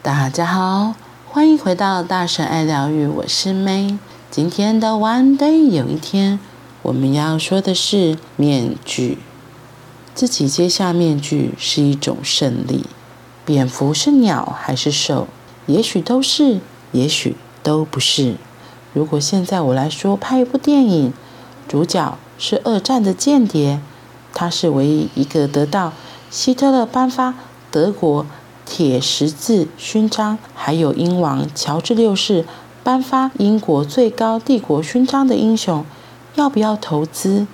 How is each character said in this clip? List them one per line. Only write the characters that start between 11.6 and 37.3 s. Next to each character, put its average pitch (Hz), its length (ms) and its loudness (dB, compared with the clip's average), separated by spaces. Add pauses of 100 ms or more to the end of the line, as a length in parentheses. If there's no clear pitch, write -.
一 143 100 4
种 - 300 -4
胜 - 440 -2
利。 131 200 -4 (580)
蝙 139 220 2
蝠 139 260 -2
是 156 200 0
鸟 220 460 2
还 - 160 -4
是 - 140 -2
兽？ 147 380 -2 (400)
也 170 160 2
许 196 180 -2
都 247 180 0
是， 269 400 2 (340)
也 127 140 2
许 - 280 -2 (260)
都 151 240 0
不 151 140 -6
是。 127 380 0 (560)
如 151 120 0
果 151 140 -2
现 180 260 0
在 180 160 -2
我 135 140 2
来 135 120 0
说， 196 300 -2
拍 254 220 0
一 254 40 4
部 254 140 -2
电 285 260 4
影， 156 300 2 (540)
主 147 180 0
角 175 320 -2 (220)
是 - 240 -2
二 220 160 0
战 247 240 0
的 190 100 2
间 269 320 2
谍， 143 340 0 (540)
他 175 160 -4
是 170 200 0
唯 139 180 2
一 151 260 0
一 131 100 0
个 147 240 0
得 143 160 0
到 160 300 -2 (380)
希 - 240 -2
特 269 160 2
勒 247 160 2
颁 254 200 0
发 254 280 -4 (340)
德 165 220 2
国 151 340 0 (380)
铁 135 380 0
十 - 280 -2
字 170 380 0 (100)
勋 220 320 0
章， 214 280 -2 (160)
还 - 200 -4
有 160 200 2
英 175 260 0
王 143 340 0
乔 156 280 -4
治 240 120 -2
六 220 220 2
世 180 300 0 (380)
颁 254 180 0
发 262 360 -2
英 208 220 2
国 151 240 0
最 220 260 2
高 226 300 -2
帝 247 200 0
国 151 220 -2
勋 247 240 0
章 269 220 2
的 247 80 2
英 220 220 2
雄， 156 280 -2 (500)
要 285 140 2
不 277 100 -2
要 214 180 0
投 156 280 -2
资？ 196 480 -2